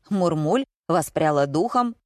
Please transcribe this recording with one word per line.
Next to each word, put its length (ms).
Мурмуль 560
воспряла 600
духом, 480